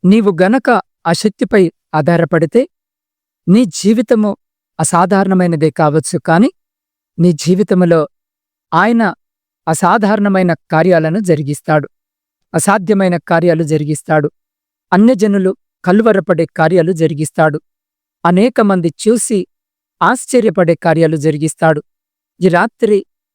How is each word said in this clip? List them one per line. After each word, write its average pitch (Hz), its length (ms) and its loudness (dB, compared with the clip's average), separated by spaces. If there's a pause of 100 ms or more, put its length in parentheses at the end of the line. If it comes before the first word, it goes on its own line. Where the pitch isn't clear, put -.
నీవు 202 280 4
గనక 196 380 0 (360)
ఆ 165 80 0
శక్తిపై 202 500 -2 (300)
ఆధారపడితే, 165 680 0 (880)
నీ 208 140 4 (120)
జీవితము 214 580 0 (480)
అసాధారణమైనదే 175 920 0
కావచ్చు, 151 500 -2
కాని 185 300 2 (680)
నీ 170 160 2
జీవితములో 180 680 0 (720)
ఆయన 226 320 0 (640)
అసాధారణమైన 190 840 0 (200)
కార్యాలను 165 480 0
జరిగిస్తాడు, 151 680 -2 (680)
అసాధ్యమైన 190 640 0
కార్యాలు 165 460 0
జరిగిస్తాడు, 151 680 -2 (600)
అన్యజనులు 202 600 2 (320)
కలువరపడే 190 640 0 (120)
కార్యాలు 165 340 0
జరిగిస్తాడు, 156 680 -2 (640)
అనేక 202 380 2
మంది 185 360 0
చూసి 214 420 -2 (640)
ఆశ్చర్యపడే 190 760 0
కార్యాలు 160 420 0
జరిగిస్తాడు. 151 640 -2 (580)
ఈ 180 100 2
రాత్రి 196 480 -2 (380)